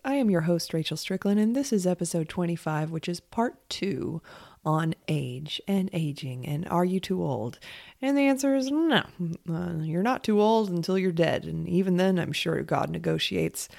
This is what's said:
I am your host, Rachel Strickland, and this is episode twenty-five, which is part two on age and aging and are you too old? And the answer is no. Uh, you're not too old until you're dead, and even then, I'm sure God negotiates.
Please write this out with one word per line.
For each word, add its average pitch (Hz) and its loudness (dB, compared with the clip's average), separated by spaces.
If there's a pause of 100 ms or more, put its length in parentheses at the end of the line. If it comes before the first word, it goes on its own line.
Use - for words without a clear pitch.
I 269 -2
am 247 4
your 170 4
host, 165 0
Rachel 156 -2
Strickland, 196 0
and 220 4
this 277 -2
is 196 2
episode 175 0
twenty-five, 160 -2
which 160 -6
is 175 -4
part - -4
two - -4 (420)
on 160 2 (140)
age 143 -4
and 190 0
aging 139 -4
and 147 -4
are 175 2
you 185 0
too 180 -2
old? 120 -4 (440)
And 277 2
the 277 6
answer 277 4
is 269 0
no. 302 2 (480)
Uh, 170 -4
you're 160 -2
not 247 0
too 208 4
old 220 4
until 175 0
you're 185 2
dead, 165 2
and 160 -6
even 185 2
then, 185 4
I'm 156 -2
sure 160 -2
God 156 0
negotiates. 165 -2